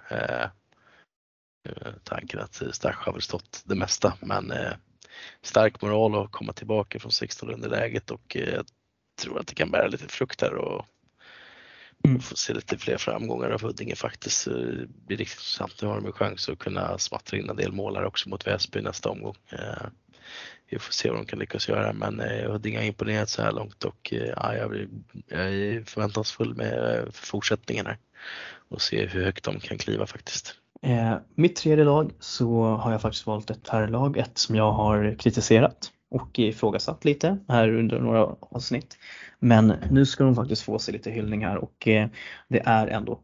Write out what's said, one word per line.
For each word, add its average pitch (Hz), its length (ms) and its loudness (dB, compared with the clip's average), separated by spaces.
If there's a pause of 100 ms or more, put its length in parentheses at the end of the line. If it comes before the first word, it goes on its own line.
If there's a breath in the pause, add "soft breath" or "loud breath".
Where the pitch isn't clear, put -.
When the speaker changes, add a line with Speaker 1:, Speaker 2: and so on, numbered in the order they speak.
Speaker 1:
Eh, 57 340 -2 (1300 soft breath)
eh, - 240 -12 (120)
tanken - 360 -8
att - 220 -10 (100)
Stasch - 340 -4
har - 60 -2
väl - 100 -8
stått - 420 -8
det 101 100 -2
mesta, 92 460 2
men, 98 300 -4
eh, - 220 -4 (720 loud breath)
stark - 400 4
moral 107 320 4
att 104 180 -2
komma 107 200 -8
tillbaka 107 460 -4
från 113 140 -12
sexton - 380 -4
underläget - 600 -4
och, - 260 -12
eh, - 180 -2
jag - 120 -4 (560)
tror - 180 -6
att - 60 -10
det - 80 -14
kan - 160 0
bära - 160 4
lite 127 220 -6
frukt - 320 -4
här - 140 0
och - 320 -4 (1200 loud breath)
Speaker 2:
Mm. 127 140 6
Speaker 1:
få - 160 -12
se - 180 -2
lite - 240 -6
fler - 180 -2
framgångar 120 540 -2
av 110 120 -2
Huddinge 110 320 -6
faktiskt. - 520 -4
Eh, - 60 -4
det 60 340 -4 (200)
blir 98 100 -4
riktigt - 220 -8
intressant. - 440 -8
Nu 104 60 -2
har 104 60 -2
de 104 120 -6
en 101 60 -6
chans 101 360 -4
att - 100 -6
kunna 92 400 -4
smattra - 400 -6
in 101 120 -6
en 104 60 -8
del 95 160 -2
mål 98 240 -6
här 98 80 -4
också - 240 -4
mot 95 180 -8
Väsby 101 340 -2
nästa 101 300 -4
omgång. 104 240 -8 (140)
Eh, - 380 -10 (840 loud breath)
vi - 80 -4
får - 140 -12
se - 180 0
vad 57 80 -2
de 53 80 -8
kan - 120 -8
lyckas - 300 -6
göra, 107 240 0
men, 107 280 -4
eh, 110 300 -4
Huddinge 107 280 -4
har 110 60 -2
imponerat 107 440 -2
så - 140 -4
här 53 100 2
långt - 320 -8
och, - 280 -8
eh, - 240 -2
ja, 110 200 -2
jag 110 140 -4
blir, 104 180 -6 (380)
jag 92 260 -4
är 104 320 -2
förväntansfull 107 680 -2
med, 58 440 0
eh, - 140 -6
fortsättningen - 760 -4
här 107 120 -6 (680 loud breath)
och - 140 -4
se - 240 0
hur 92 180 -2
högt 95 200 -2
de - 160 -4
kan - 180 -8
kliva - 280 -2
faktiskt. - 480 -10 (280)
Speaker 2:
Eh, 117 340 2 (180)
mitt 170 220 4
tredje 156 280 6
lag 147 360 4
så 117 420 2
har 113 300 2
jag 107 100 0
faktiskt - 240 -2
valt 107 240 -2
ett - 180 -10
herrlag, 113 480 0
ett - 220 -2
som - 160 0
jag 107 180 6
har 107 460 4
kritiserat - 720 6 (200)
och - 280 -4
ifrågasatt 107 640 2
lite 156 340 2 (100)
här 113 240 6
under 113 280 2
några 113 240 4 (160)
avsnitt. - 580 -6 (400 loud breath)
Men 113 340 10 (180)
nu 135 160 8
ska - 180 4
de 127 100 8
faktiskt 117 280 0
få 107 160 -2
sig - 140 -6
lite 110 180 -6
hyllning 107 340 -2
här 98 120 -2
och, - 320 -4
eh, 107 200 6 (400 loud breath)
det 120 160 2
är 110 220 6
ändå - 380 -4